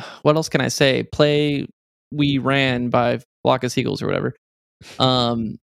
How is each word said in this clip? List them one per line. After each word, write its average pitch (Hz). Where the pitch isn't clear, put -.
what 151
else 156
can 147
I 127
say? 127
Play 147
We 143
Ran 131
by 120
Flock 131
of 123
Seagulls 120
or 113
whatever. 110
Um, 120